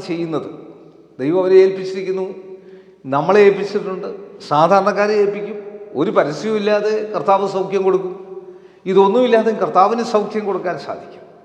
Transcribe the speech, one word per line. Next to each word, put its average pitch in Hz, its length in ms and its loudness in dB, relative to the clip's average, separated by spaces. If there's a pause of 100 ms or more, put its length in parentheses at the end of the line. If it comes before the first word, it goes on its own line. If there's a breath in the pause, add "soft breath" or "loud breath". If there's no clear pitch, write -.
ചെയ്യുന്നത്. 165 420 -6 (680)
ദൈവം 156 240 0
അവരെ 185 220 4
ഏൽപ്പിച്ചിരിക്കുന്നു, 190 600 -2 (800 loud breath)
നമ്മളെ 160 400 4
ഏൽപ്പിച്ചിട്ടുണ്ട്, 190 640 -2 (400)
സാധാരണക്കാരെ 196 760 2
ഏൽപ്പിക്കും. 202 360 -4 (360)
ഒരു 143 160 -2
പരസ്യവും 196 500 0
ഇല്ലാതെ 208 340 0 (200)
കർത്താവ് 190 420 2
സൗഖ്യം 190 320 -2
കൊടുക്കും. 185 260 0 (720 loud breath)
ഇതൊന്നുമില്ലാതെ 214 800 4
കർത്താവിന് 202 500 2
സൗഖ്യം 214 320 -2
കൊടുക്കാൻ 180 320 -4
സാധിക്കും. - 400 -14 (260)